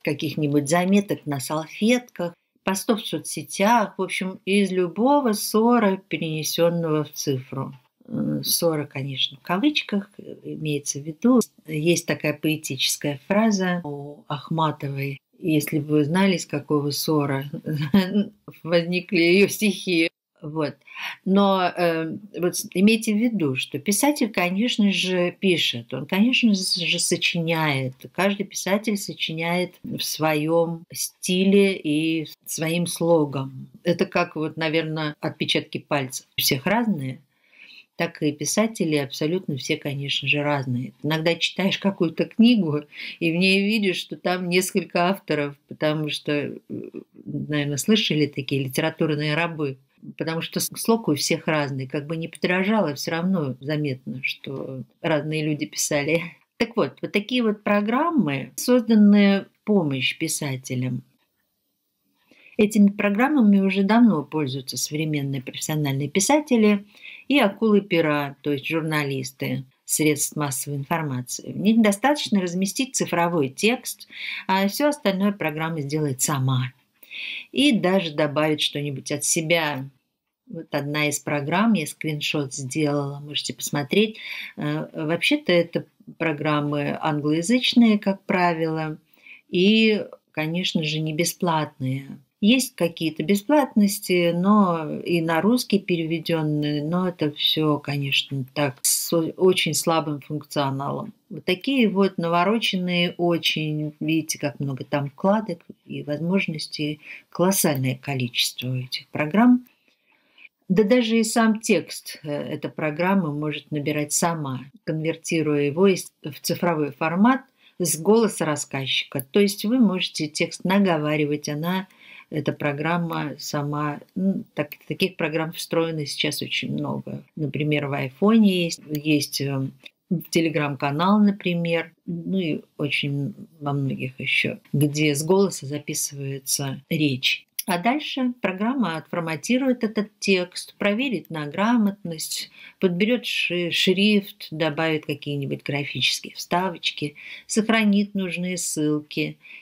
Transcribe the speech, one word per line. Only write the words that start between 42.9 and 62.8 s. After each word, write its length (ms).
и 100
в 60
ней 280
видишь, 340
что 180
там 320
несколько 600
авторов, 480
потому 420
что, 220
э, 220
наверно, 600
слышали 500
такие 380
литературные 720
рабы. 420
Потому 240
что 160
с-, 180
слог 320
у 60
всех 320
разный, 400
как 200
бы 100
не 120
подражало, 640
всё 180
равно 480
заметно, 640
что 580
разные 440
люди 220
писали. 560
Так 200
вот, 260
вот 100
такие 300
вот 200
программы, 960
созданные 840
в 220
помощь 540
писателям. 840
Этими 340